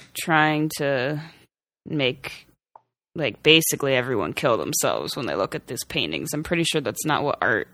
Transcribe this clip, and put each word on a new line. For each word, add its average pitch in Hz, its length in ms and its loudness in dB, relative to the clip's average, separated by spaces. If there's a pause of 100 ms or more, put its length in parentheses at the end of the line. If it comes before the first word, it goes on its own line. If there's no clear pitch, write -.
(200)
trying 156 580 4
to 139 440 0 (640)
make, - 600 -2 (680)
like, 143 300 -4
basically 151 500 2
everyone 120 400 0
kill 120 240 2
themselves 73 580 -2
when 131 120 -6
they 73 80 -2
look 95 180 -2
at 156 140 -8
these 123 160 -8
paintings? 80 500 -4
I'm 151 80 -4
pretty 165 220 0
sure 160 180 0
that's 117 240 -4
not 151 180 2
what 143 160 0
art 107 340 2